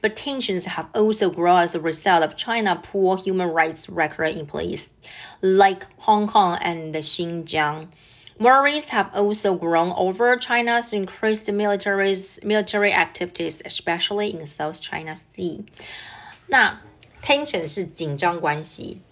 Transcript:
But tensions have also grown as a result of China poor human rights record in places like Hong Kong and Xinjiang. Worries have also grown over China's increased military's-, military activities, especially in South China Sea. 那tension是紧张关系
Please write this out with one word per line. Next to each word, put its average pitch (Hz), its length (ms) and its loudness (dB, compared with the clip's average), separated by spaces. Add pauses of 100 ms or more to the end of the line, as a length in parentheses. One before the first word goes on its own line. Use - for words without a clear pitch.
But 214 140 0
tensions 233 500 -4
have 170 280 -8
also 214 360 4
grown 175 320 4
as 170 120 2
a 175 60 0
result 165 440 2
of 156 140 -4
China 220 440 0
poor 190 360 2
human 185 320 -2
rights 160 400 0
record 160 460 -2
in 160 100 -10
places - 480 -6 (480)
like 190 440 4 (140)
Hong 208 280 2
Kong 190 340 4
and 165 320 -6
Xinjiang. 156 920 -4 (500)
Worries 277 520 4
have 208 260 0
also 208 400 2
grown 170 400 0
over 214 400 2
China's 233 560 0
increased 214 580 -2
military's-, 196 920 0
military 208 480 0
activities, 170 720 -2
especially 202 680 -4
in 160 120 -10
South 151 360 -6
China 160 340 -10
Sea. 180 480 -8 (840)
那 233 340 4 (420)
tension 285 440 0
是 180 180 -4
紧 151 320 -6
张 170 220 0
关 151 240 -2
系 - 380 -10 (100)